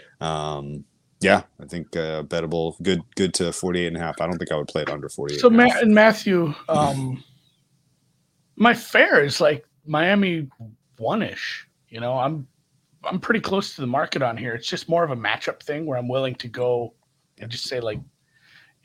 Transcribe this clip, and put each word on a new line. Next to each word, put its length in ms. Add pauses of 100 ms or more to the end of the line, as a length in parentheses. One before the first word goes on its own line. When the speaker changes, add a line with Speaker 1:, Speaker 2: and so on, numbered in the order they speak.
(200)
Speaker 1:
um, 640 (360)
yeah, 220 (180)
I 60
think, 280
uh, 280
bettable, 600
good, 200 (120)
good 200
to 180
forty-eight 360
and 80
a 40
half. 200
I 60
don't 120
think 120
I 60
would 120
play 140
it 80
under 200
forty-eight 300
Speaker 2:
So 80
Speaker 1:
and 80
a 80
Speaker 2:
Ma-, 40
Speaker 1:
half. 140
Speaker 2:
and 120
Matthew, 600 (140)
um, 540 (1300)
my 160
fair 500
is, 180
like, 260 (180)
Miami 640 (480)
one-ish. 720 (220)
You 100
know, 180
I'm, 300 (560)
I'm 160
pretty 200
close 340
to 80
the 40
market 360
on 160
here. 160
It's 120
just 220
more 160
of 60
a 60
matchup 460
thing 220
where 140
I'm 100
willing 280
to 120
go 460 (440)
and 120
just 140
say, 160
like, 200 (840)